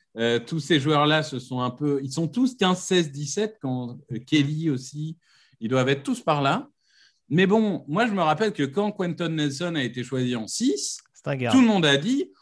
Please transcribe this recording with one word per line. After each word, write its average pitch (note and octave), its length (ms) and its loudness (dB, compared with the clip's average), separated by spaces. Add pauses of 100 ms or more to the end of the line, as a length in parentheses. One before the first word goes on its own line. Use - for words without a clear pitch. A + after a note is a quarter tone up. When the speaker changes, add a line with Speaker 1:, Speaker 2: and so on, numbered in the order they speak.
(180)
Speaker 1:
euh, A#2 220 2
tous D#3+ 180 -6
ces D3+ 220 2
joueurs-là, D3+ 420 2
se C#3+ 160 -8
sont B2+ 220 -6
un B2 100 -2
peu, C#3 320 -2
ils C3 100 -8
sont E3 140 -2
tous A#3+ 300 0
quinze, F#3 220 2
seize, E3+ 340 0
dix-sept, G3 500 -6
quand, B2+ 360 -6 (120)
euh, A2 160 -6
Kelly D3+ 440 0
aussi, D3+ 480 -6 (420)
ils A2+ 80 -6
doivent C3 200 2
être C#3 140 0
tous B3 180 -4
par D3 220 0
là. F3 260 0 (600)
Mais F3+ 180 4
bon, G3+ 400 2
moi, F#3+ 220 0
je G#3 40 -2
me F#3+ 100 0
rappelle D#3+ 300 2
que - 120 -2
quand G3+ 260 -2
Quenton F3 380 -4
Nelson D#3 480 -2
a C3+ 80 0
été A#2+ 180 -6
choisi B2+ 320 -2
en A2+ 140 -6
six, - 500 -2 (160)
Speaker 2:
C'est - 140 -10
un C#3+ 80 -2
garde. B2 180 0
Speaker 1:
tout C4 80 8
le A3+ 60 6
monde F#3 180 4
a C#3 100 6
dit : « B3+ 460 -2